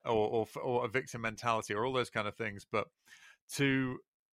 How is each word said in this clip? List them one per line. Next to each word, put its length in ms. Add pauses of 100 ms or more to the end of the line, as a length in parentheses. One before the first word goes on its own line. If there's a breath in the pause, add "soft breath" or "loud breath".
or, 80 (160)
or 160
f-, 180
or 240
a 40
victim 320
mentality 540
or 100
all 80
those 160
kind 180
of 80
things, 360
but 160 (680 soft breath)
to, 460 (340)